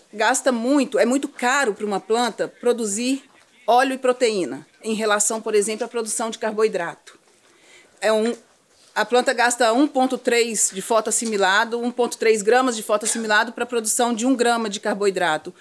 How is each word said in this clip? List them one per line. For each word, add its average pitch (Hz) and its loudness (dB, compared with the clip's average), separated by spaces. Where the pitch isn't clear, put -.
gasta 233 0
muito, 254 0
é 214 4
muito 277 0
caro 254 0
pra 208 -8
uma 202 -2
planta 220 -2
produzir 240 -2
óleo 254 4
e 254 -6
proteína 214 -2
em 220 -4
relação, 214 -2
por 220 -4
exemplo, 214 0
à - -8
produção 226 -6
de 220 -10
carboidrato. 202 -4
É 214 2
um, 220 0
a - 2
planta 247 2
gasta 240 2
um 277 4
ponto 254 0
três 233 0
de 190 -8
fotoassimilado, 220 0
um 240 -4
ponto 240 -2
três 220 2
gramas 240 4
de 214 -8
fotoassimilado 214 0
pra 233 -6
produção 240 -2
de 226 -2
um 262 2
grama 233 0
de 202 -8
carboidrato. 185 -2